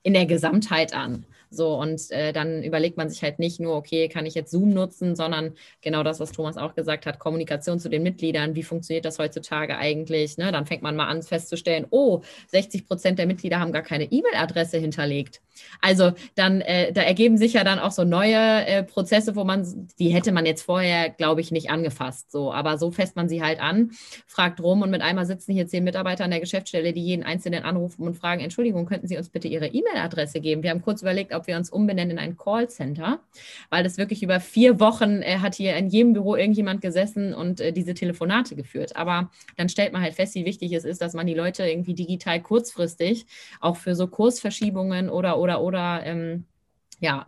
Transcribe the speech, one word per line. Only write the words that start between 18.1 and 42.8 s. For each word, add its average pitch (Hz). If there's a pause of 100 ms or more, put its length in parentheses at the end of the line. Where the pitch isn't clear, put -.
äh, 220
Prozesse, 208
wo 202
man, 190 (100)
die 170
hätte 180
man 165
jetzt 160
vorher, 175
glaub 160
ich, 165
nicht 156
angefasst. 147
So. 143
Aber 151
so 170
fasst 185
man 175
sie 165
halt 160
an, 208 (380)
fragt 175
rum 185
und 190
mit 185
einmal 180
sitzen 185
hier 185
zehn 180
Mitarbeiter 180
an 180
der 170
Geschäftsstelle, 175
die 175
jeden 180
Einzelnen 170
anrufen 175
und 170
fragen, 175
„Entschuldigung, 175
könnten 180
Sie 175
uns 175
bitte 170
Ihre 156
E-Mail-Adresse 170
geben?“ 156
Wir 175
haben 170
kurz 208
überlegt, 190
ob 170
wir 170
uns 175
umbenennen 190
in 165
ein 151
Callcenter, 202 (480)
weil 175
das 180
wirklich 202
über 185
vier 226
Wochen, 208
äh, 185
hat 196
hier 190
in 190
jedem 220
Büro 202
irgendjemand 202
gesessen 196
und, 175
äh, 165
diese 175
Telefonate 175
geführt. -
Aber 175 (260)
dann 175
stellt -
man 185
halt 165
fest, 196
wie 175
wichtig 185
es 165
ist, 175
dass 170
man 165
die 170
Leute 180
irgendwie 175
digital 175
kurzfristig 208 (360)